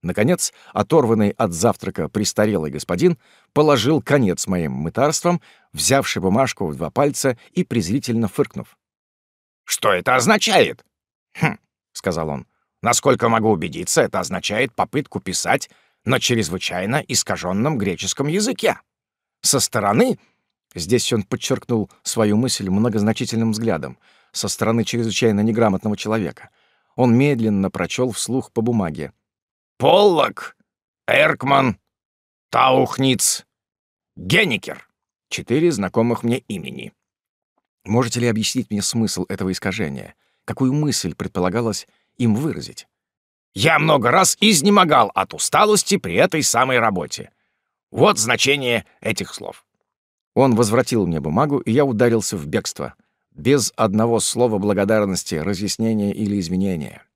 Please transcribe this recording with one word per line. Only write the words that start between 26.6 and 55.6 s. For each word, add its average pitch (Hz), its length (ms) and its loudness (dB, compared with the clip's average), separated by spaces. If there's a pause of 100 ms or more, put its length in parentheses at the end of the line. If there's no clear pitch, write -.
Он 120 220 4
медленно 110 540 2
прочёл 120 400 -2
вслух 117 400 -6
по 117 100 -2
бумаге. 87 500 -2 (680)
"Поллок, 160 800 2 (500)
Эркман, 139 720 2 (720)
Таухниц, 131 960 2 (720)
Генникер". 110 720 -2 (400)
Четыре 156 420 0
знакомых 113 540 -2
мне 117 140 0
имени. 64 560 -12 (880)
Можете 117 380 0
ли 120 60 0
объяснить 110 440 -2
мне 101 100 -2
смысл 98 460 -2
этого 95 240 -4
искажения? 82 640 -6 (300)
Какую 131 260 0
мысль 143 420 -2
предполагалось 101 760 -2 (300)
им 117 180 2
выразить? 110 520 -8 (640)
"Я 156 240 2
много 147 340 4
раз 180 280 4
изнемогал 170 720 4
от 95 200 -2
усталости 202 640 2
при 85 180 -4
этой 156 260 2
самой 127 380 2
работе. 98 520 -2 (600)
Вот 160 260 4
значение 120 680 0 (160)
этих 110 320 -6
слов". - 320 -16 (680)
Он 127 200 4
возвратил 117 500 2
мне 82 140 -2
бумагу, 113 380 -2
и 110 160 -2
я 147 100 4
ударился 117 540 0
в 73 100 -8
бегство, 76 480 -6 (360)
без 123 440 0
одного 110 460 2
слова 113 360 0
благодарности, 101 760 0
разъяснения 101 800 -2